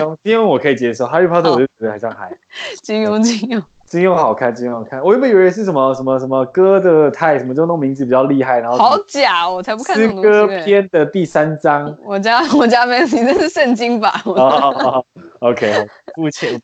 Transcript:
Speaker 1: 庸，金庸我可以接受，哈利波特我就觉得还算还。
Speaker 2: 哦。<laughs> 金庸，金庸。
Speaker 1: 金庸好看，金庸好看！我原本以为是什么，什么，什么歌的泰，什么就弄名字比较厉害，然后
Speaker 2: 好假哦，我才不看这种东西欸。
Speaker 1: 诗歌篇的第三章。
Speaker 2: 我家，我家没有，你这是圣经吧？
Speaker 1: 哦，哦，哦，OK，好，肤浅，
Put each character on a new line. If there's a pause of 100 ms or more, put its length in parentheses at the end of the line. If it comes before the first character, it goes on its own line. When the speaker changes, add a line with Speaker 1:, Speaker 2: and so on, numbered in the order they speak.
Speaker 1:
庸，
金
庸
我
可
以
接
受，
哈
利
波
特
我
就
觉
得
还
算
还。
Speaker 2:
哦。 (220)
<laughs>
金
庸，
金
庸。 (240)
Speaker 1:
金
庸
好
看，
金
庸
好
看！
我
原
本
以
为
是
什
么，
什
么，
什
么
歌
的
泰，
什
么
就
弄
名
字
比
较
厉
害，
然
后
Speaker 2:
好
假
哦，
我
才
不
看
这
种
东
西
欸。
Speaker 1:
诗
歌
篇
的
第
三
章。
Speaker 2:
我
家， (120)
我
家
没
有，
你
这
是
圣
经
吧？
Speaker 1:
哦，
哦， (100)
哦， (340)
OK，
好， (300)
肤
浅，